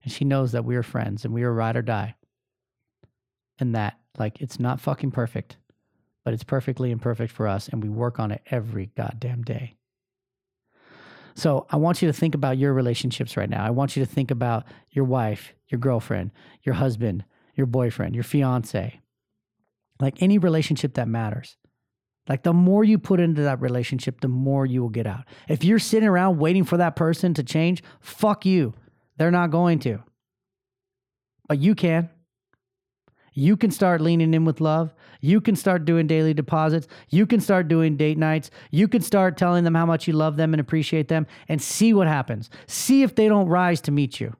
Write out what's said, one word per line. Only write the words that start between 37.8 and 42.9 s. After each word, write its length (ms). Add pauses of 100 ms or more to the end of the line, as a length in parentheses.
date 220
nights. 320 (200)
You 160
can 160
start 340
telling 280
them 100
how 120
much 200
you 60
love 240
them 180
and 60
appreciate 480
them 180 (220)
and 120
see 320
what 140
happens. 420 (200)
See 340